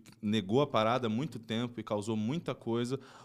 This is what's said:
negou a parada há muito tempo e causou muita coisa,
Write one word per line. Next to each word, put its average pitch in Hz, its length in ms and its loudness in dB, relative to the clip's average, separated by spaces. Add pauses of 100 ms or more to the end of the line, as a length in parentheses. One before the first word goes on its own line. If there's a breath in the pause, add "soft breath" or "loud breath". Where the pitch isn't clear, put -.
(220)
negou 107 400 2
a 147 60 2
parada 120 400 2
há - 20 0
muito 117 300 -4
tempo 117 400 -6
e 107 40 -6
causou 107 320 -2
muita 127 380 -2
coisa, 120 460 -2 (260 loud breath)